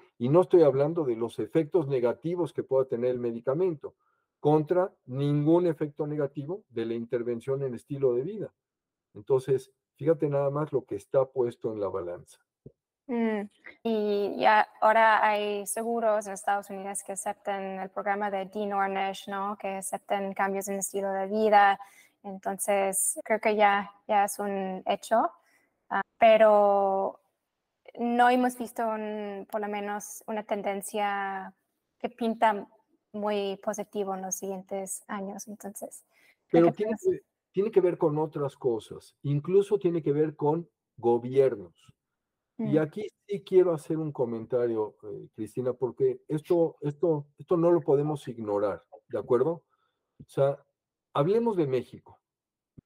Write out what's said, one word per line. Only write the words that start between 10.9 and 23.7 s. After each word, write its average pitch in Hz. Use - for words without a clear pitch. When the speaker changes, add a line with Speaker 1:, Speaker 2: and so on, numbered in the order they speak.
Speaker 1:
está 131
puesto 120
en 107
la 98
balanza. 92
Speaker 2:
Mm, 220
y 208
ya 214
ahora 220
hay 208
seguros 226
en 196
Estados 202
Unidos 196
que -
aceptan 190
el 196
programa 202
de 190
Denornish, 196
¿no? 202
Que 202
aceptan 196
cambios 196
en 196
estilo 196
de 190
vida. 202
Entonces, 196
creo 214
que 214
ya, 202